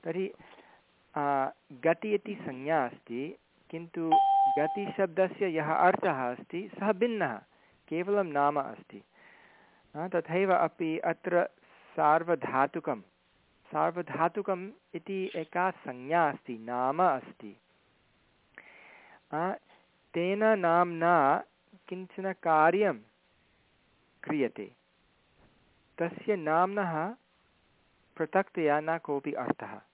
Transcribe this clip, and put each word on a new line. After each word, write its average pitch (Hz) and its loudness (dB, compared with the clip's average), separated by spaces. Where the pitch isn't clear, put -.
तर्हि, 175 -4
अ, 143 0
गति 165 0
इति 208 -2
संज्ञा 156 -2
अस्ति, 123 -8
किन्तु 165 -4
गतिशब्दस्य 190 -2
यः 160 -2
अर्थः 160 2
अस्ति 180 -10
सः 202 0
भिन्नः, 190 -2
केवलं 190 -2
नाम 147 2
अस्ति। 113 -10
अ, 160 -6
तथैव 180 0
अपि 165 0
अत्र 170 0
सार्वधातुकं, 147 2
सार्वधातुकम् 175 -2
इति 190 -6
एका 180 -2
संज्ञा 143 0
अस्ति, - -10
नाम 123 -2
अस्ति। 127 -2
अ, 170 -2
तेन 202 2
नाम्ना 170 4
किञ्चन 185 -8
कार्यं 165 4
क्रियते, 120 -4
तस्य 170 -4
नाम्नः 175 0
पृथक्तया 156 0
न 160 -2
कोऽपि 143 -6
अर्थः 107 -6